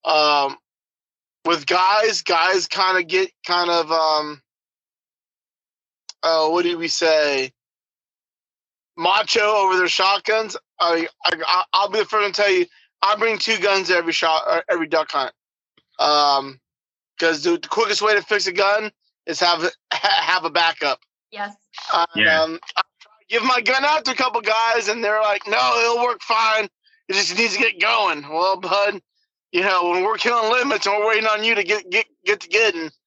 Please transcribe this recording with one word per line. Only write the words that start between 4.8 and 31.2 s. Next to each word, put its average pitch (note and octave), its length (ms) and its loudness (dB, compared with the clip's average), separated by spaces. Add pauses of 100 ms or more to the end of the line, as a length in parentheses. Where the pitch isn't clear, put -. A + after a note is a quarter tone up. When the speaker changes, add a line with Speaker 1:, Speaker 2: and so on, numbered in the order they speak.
Speaker 1:
uh, D#3+ 280 2
what F3 140 0
do F3 140 -2
we E3 100 -6
say, D3 640 0 (1400)
macho G3 460 0
over G3+ 360 2
their F3+ 100 2
shotguns. G3+ 680 0 (240)
I, E3+ 280 2 (180)
I, F3+ 100 0 (120)
I, F3+ 160 2 (100)
I'll G3+ 160 2
be G3+ 100 0
the G3+ 60 2
first G#3 300 0
to G#3 60 0
tell G3+ 100 4
you, F3+ 140 2 (360)
I G3+ 140 2
bring G#3+ 240 0
two A3 180 -2
guns G3 300 0
to F3+ 80 2
every E3 180 0
shot, D#3+ 340 0
uh, E3 220 0
every E3+ 180 0
duck D#3 240 0
hunt. C3+ 220 -4 (640)
Um, C#3+ 600 2 (600)
'cause D#3 240 0
the, E3+ 140 2
the E3 100 -12
quickest G#3 360 -2
way G#3+ 100 2
to G3+ 80 2
fix G#3 240 -2
a F#3+ 60 -4
gun G#3 400 0 (340)
is D#3+ 140 -6
have, E3+ 220 2 (300)
ha-, G3 320 0
have E3+ 220 0
a E3 60 -2
backup. D#3 480 -2 (320)
Speaker 2:
Yes. G3+ 240 -12 (380)
Speaker 1:
And, E3+ 220 2
Speaker 3:
Yeah. D#3+ 260 2
Speaker 1:
um, D#3+ 180 -4 (160)
I F#3+ 60 -2 (480)
give A3+ 140 -2
my B3 180 2
gun B3+ 240 0
out D4+ 200 0
to C4+ 60 -2
a B3+ 40 -4
couple B3 260 -2
guys, A3 480 0
and A3+ 120 -4
they're G#3+ 200 0
like, G#3 260 -2
"No, A#3+ 320 0
it'll A#3 240 0
work A#3+ 180 -2
fine. A3 440 0 (420)
It F#3 60 -6
just F#3 240 -2
needs A3+ 160 0
to G3 60 -6
get G3+ 200 -2
going." F#3+ 480 -2
Well, F3+ 320 -2
bud, G3 400 -2 (540)
you E3+ 80 0
know, F3+ 300 0
when F3+ 120 0
we're G#3+ 140 -2
killing A3+ 340 0
limits B3 340 -2
and G3+ 120 0
we're G#3 100 0
waiting A3 200 0